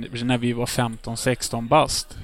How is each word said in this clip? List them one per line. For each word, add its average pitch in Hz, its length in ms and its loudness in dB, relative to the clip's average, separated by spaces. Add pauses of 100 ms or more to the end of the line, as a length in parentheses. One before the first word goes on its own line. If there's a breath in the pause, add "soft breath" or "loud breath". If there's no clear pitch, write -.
(240)
när 127 140 2
vi 120 160 0
var 120 120 0
femton, 117 520 -2
sexton 120 500 -2
bast. - 560 2